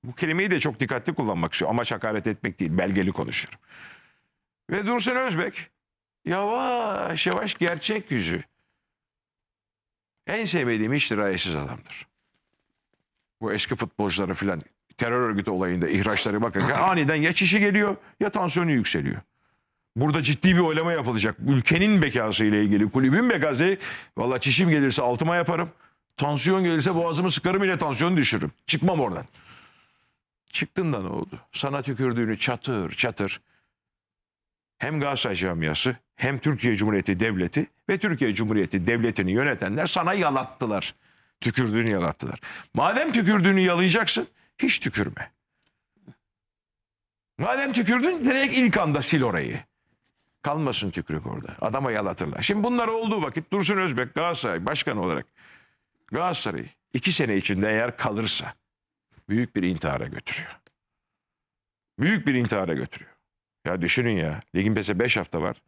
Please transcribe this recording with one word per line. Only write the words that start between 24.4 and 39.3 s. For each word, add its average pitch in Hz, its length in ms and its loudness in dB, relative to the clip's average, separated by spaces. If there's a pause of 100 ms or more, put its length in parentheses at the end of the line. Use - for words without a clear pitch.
gelirse 143 320 4
altıma 127 340 0
yaparım. 170 340 0 (480)
Tansiyon 147 460 2
gelirse 170 320 2
boğazımı 170 360 0
sıkarım, 185 320 0
yine 185 140 2
tansiyonu 160 400 0
düşürürüm. 107 340 0 (160)
Çıkmam 170 320 2
oradan. 123 260 -2 (1200)
Çıktın 165 440 -2
da 104 80 -2
ne 92 60 -6
oldu? - 320 -6 (120)
Sana 139 300 -4
tükürdüğünü 120 580 0
çatır 113 520 -2
çatır 104 500 -2 (1400)
hem 151 220 -4
Galatasaray 135 360 -2
camiası 85 600 0 (200)
hem 131 240 -2
Türkiye 123 360 2
Cumhuriyeti 101 440 2
Devleti 101 480 0 (220)
ve 196 80 2
Türkiye 143 360 0
Cumhuriyeti 98 540 0
Devleti'ni 110 440 2